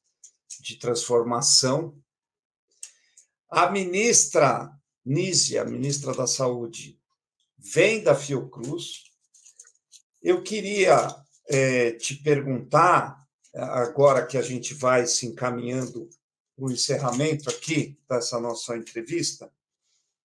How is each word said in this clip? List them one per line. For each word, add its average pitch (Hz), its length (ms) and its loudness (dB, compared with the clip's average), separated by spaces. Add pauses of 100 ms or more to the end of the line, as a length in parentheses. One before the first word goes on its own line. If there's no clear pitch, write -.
(600)
de - 180 -14
transformação. 120 1160 0 (1500)
A 175 220 4
ministra 185 1000 2 (340)
Nízia, 131 600 0
ministra 131 500 -4
da 127 120 -4
Saúde, 123 720 -4 (580)
vem 202 460 2
da 160 120 6
Fiocruz. - 880 -8 (1200)
Eu 175 200 2
queria, 190 680 2 (400)
é, 127 440 2
te 139 240 -8
perguntar, 147 1000 2 (380)
agora 131 720 2
que 135 100 -6
a 123 60 0
gente 123 320 -6
vai 127 320 2
se - 200 -2
encaminhando 120 800 -6 (480)
pro 131 140 -6
encerramento 131 800 -2
aqui - 480 -4 (100)
dessa 123 300 -2
nossa 117 380 -6
entrevista, 117 720 -8 (760)